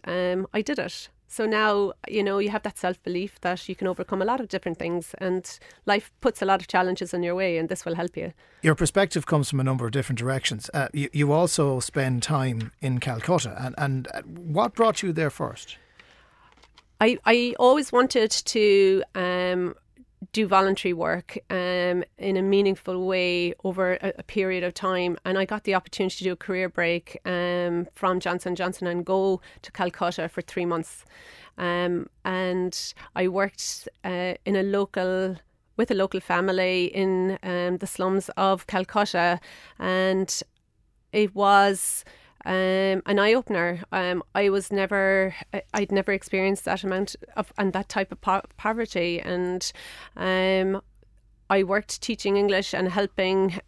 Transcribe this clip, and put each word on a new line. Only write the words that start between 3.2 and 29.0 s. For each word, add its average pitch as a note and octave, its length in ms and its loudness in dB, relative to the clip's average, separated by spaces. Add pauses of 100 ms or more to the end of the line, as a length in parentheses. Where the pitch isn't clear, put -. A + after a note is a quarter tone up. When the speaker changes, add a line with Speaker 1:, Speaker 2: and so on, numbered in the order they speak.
Speaker 1:
that F3+ 260 -4
you F#3 80 -8
can F#3+ 100 -4
overcome F#3 360 -2
a - 20 0
lot A#3+ 160 0
of A3 80 -8
different F3+ 300 -4
things, E3+ 400 -4
and F#3 400 -4 (280)
life G#3 240 0 (100)
puts - 220 0
a - 20 -2
lot F#3+ 160 4
of F3 60 -14
challenges F#3 480 0
in F3 80 -2
your F3 140 -2
way, F3+ 220 0
and D#3+ 100 -2
this F#3 160 -6
will E3+ 100 -4
help F3 220 -6
you. E3 160 -8 (300)
Speaker 2:
Your D#3 120 6
perspective E3+ 500 2
comes D3 260 2
from C#3 100 0
a C3 40 2
number C3 220 0
of A2 60 -4
different C3 260 -2
directions. B2 560 -4
Uh, C#3 180 -2
you, C#3 200 -2
you D3 200 2
also D3+ 460 2
spend B2+ 460 -2
time B2+ 560 -2
in C3 180 0
Calcutta, C3 580 -2
and, B2+ 220 -8
and, C3+ 340 -2
uh, - 100 -10
what E3+ 520 -2
brought A3+ 260 2
you F#3 120 -2
there D#3 180 0
first? - 460 -10 (1200)
Speaker 1:
I, A#3 240 4
I A#3+ 360 4
always C4 320 6
wanted B3 380 4
to, G3 720 4 (120)
um, F3+ 600 -2 (580)
do A3 140 2
voluntary F#3+ 480 4
work, E3 420 -4 (140)
um, F3+ 520 0 (140)
in F#3+ 220 -2
a F#3 40 0
meaningful F#3+ 640 2
way F3+ 460 0 (100)
over F#3 380 0
a, G3 180 -4
a - 40 -12
period F#3 420 -2
of F3+ 80 -2
time, F3+ 540 -2
and F#3 120 0
I G3 60 2
got G#3 200 -6
the G3 100 0
opportunity F#3 420 -2
to - 80 -8
do F#3 80 0
a F3 40 -6
career F#3 340 -4
break, E3+ 560 -2
um, F3 680 -2
from F#3 260 0
Johnson F3+ 360 -2
Johnson F#3 300 -4
and F3 180 -4